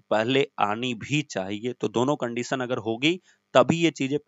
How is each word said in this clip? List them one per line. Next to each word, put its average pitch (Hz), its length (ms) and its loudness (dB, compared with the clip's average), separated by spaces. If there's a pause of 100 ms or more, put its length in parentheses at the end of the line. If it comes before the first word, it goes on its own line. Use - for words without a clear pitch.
पहले 117 380 2 (120)
आनी 113 340 0
भी 113 280 -2
चाहिए। 104 520 -4
तो - 140 -4
दोनों 123 280 2
कंडीशन 123 440 -4
अगर 123 180 -4
होगी 120 440 0 (320)
तभी 135 240 6
ये 165 140 4
चीजें 139 260 -2 (100)